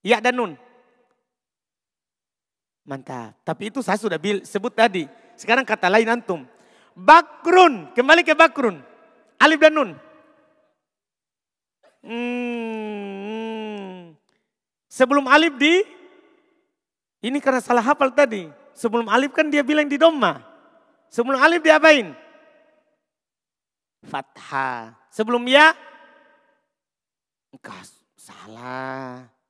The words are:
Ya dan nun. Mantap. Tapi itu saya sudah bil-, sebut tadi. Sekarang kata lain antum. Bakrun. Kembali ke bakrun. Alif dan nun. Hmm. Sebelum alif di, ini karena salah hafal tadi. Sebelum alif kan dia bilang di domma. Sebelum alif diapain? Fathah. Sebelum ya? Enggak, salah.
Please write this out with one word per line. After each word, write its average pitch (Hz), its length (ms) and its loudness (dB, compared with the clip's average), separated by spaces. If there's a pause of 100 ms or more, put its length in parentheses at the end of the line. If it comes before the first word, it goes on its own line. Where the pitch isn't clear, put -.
Ya 220 160 0
dan 247 160 -2
nun. 196 240 -8 (2250)
Mantap. 127 560 -14
Tapi 160 280 -10
itu 269 120 -10
saya 202 120 -2
sudah 190 240 -6
bil-, 196 240 -6
sebut 196 320 -10
tadi. 185 320 0 (320)
Sekarang 247 240 0
kata 220 240 -4
lain 220 240 2
antum. 185 320 -6 (480)
Bakrun. 311 1040 4
Kembali 302 320 4
ke 311 80 2
bakrun. 254 480 2 (560)
Alif 302 240 6
dan 311 120 6
nun. 214 200 -4 (2000)
Hmm. 214 2000 -10 (760)
Sebelum 262 420 -2
alif 302 320 4
di, 349 240 2 (1400)
ini 254 160 -6
karena 262 240 -4
salah 240 240 -6
hafal 277 300 -2
tadi. 220 340 -2 (240)
Sebelum 233 380 -6
alif 262 180 0
kan 311 160 -2
dia 294 160 -2
bilang 302 240 -2
di 277 80 -6
domma. 277 480 0 (720)
Sebelum 254 240 -4
alif 320 240 4
diapain? 302 560 4 (1900)
Fathah. 127 920 -10 (160)
Sebelum 240 320 -4
ya? 285 240 6 (1800)
Enggak, - 320 -20 (320)
salah. 127 1120 -14 (200)